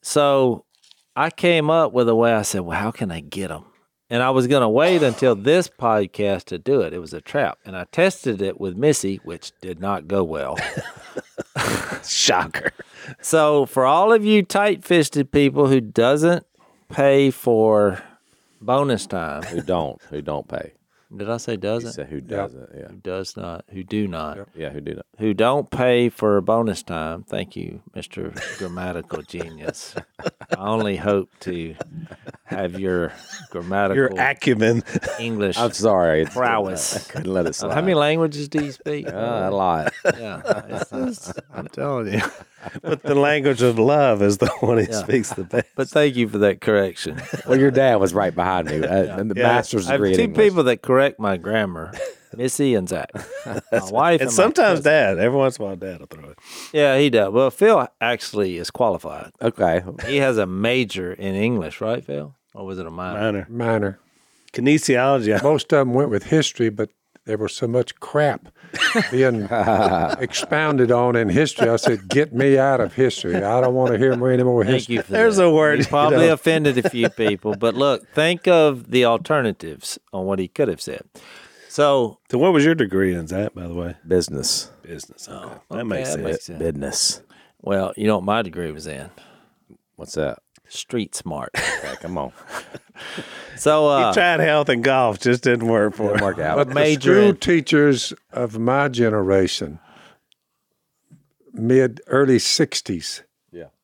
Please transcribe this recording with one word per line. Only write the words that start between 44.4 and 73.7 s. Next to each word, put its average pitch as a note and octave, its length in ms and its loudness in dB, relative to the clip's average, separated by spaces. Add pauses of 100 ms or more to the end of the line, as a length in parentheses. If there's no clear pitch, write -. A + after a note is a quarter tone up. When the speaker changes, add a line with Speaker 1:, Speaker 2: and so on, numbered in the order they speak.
Speaker 2:
one A#2 180 4
he G#2+ 100 4
Speaker 1:
Yeah. A2 140 -4
Speaker 2:
speaks A2+ 300 -2
the G2 120 -8
best. A#2 300 -2
Speaker 1:
But C3 140 -4
thank D3 280 2
you A#2 120 2
for G#2 100 -4
that G2+ 220 4
correction. G2 600 0 (260)
Speaker 3:
Well, B2+ 120 4
your C3+ 140 6
dad C3 240 4
was F#2+ 180 2
right F#2+ 200 0
behind F2 340 -2
me, D2+ 80 -4 (100)
uh, F#2+ 180 2
Speaker 1:
Yeah. F2+ 140 -8
Speaker 3:
and G#2 120 -4
the G2+ 80 -4
Speaker 2:
Yeah. A#2+ 100 2
Speaker 3:
master's A2+ 400 0
Speaker 1:
I - 40 0
have C#3 60 0
Speaker 3:
degree G2+ 140 2
in F#2 40 4
Speaker 1:
two A#3 60 4
Speaker 3:
English. G#3+ 260 2
Speaker 1:
people F3+ 160 2
that B2 160 2
correct C3+ 380 2
my G2+ 180 -2
grammar, F2+ 540 -4 (460)
Missy B2+ 400 0
and F#2 120 -2
Zach. F2+ 240 -6
Speaker 2:
<laughs> C5+ 340 -14 (260)
Speaker 1:
My F#2+ 180 -2
wife D3+ 300 2
Speaker 2:
And C3 80 -2
Speaker 1:
and - 20 -2
my D3 140 2
Speaker 2:
sometimes A3+ 340 2
Speaker 1:
cousin. C#3 60 -8
Speaker 2:
Dad. C3 340 4
Every A#2+ 180 2
once C3+ 220 0
in A2 60 -8
a - 20 -6
while, F#2+ 100 -8
Dad F2+ 220 -12
will - 80 -20
throw D#2 240 -20
it. - 80 -20 (340)
Speaker 1:
Yeah, C#3+ 260 4
he D3 120 4
does. G#2 220 2
Well, B2+ 180 4
Phil G3 380 4 (120)
actually G#2 580 -2
is E2 120 -8
qualified. E2 600 -4 (100)
Speaker 3:
Okay. F2+ 400 0 (240)
Speaker 1:
He C#3 120 0
has C3+ 200 2
a G2 80 0
major G2 640 -2
in F#2+ 220 -6
English, G2+ 460 -2
right, A2+ 240 -4
Phil? D3 320 -10 (180)
Or G2+ 100 -14
was F#2+ 140 -10
it F2 80 -10
a E2 60 -14
minor? F2+ 280 -10
Speaker 2:
Minor. G#2 300 -4
Speaker 4:
Minor. A2+ 480 -2 (540)
Speaker 2:
Kinesiology. B2+ 920 2
Speaker 4:
Most C#3+ 300 2
of D3 80 4
'em C3 140 0
went C3 160 2
with G2+ 140 0
history, C3+ 440 0
but G#2+ 220 -4 (340)
there G#2+ 140 -4
was G#2+ 160 -4
so - 140 -6
much A#2+ 320 -2
crap - 480 -2 (600)
being B2 380 2
Speaker 3:
<laughs> - 20 -6 (720)
Speaker 4:
expounded C#3 720 0
on B2 260 4
in A2+ 120 2
history. B2+ 400 2
I A#2 80 2
said, G#2 320 0
"Get C#3+ 260 2
me C3+ 240 4
out C3 220 2
of G2 140 -2
history. A2 420 0
I G2+ 240 0
don't B2+ 140 2